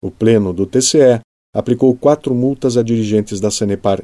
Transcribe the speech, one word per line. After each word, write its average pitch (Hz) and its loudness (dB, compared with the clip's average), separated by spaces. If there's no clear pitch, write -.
O 95 -8
Pleno 110 2
do 95 -2
T 131 0
C 151 0
E 123 4
aplicou 123 0
quatro 143 -2
multas 127 -2
a 117 2
dirigentes 107 -2
da 104 -2
Sanepar 98 -2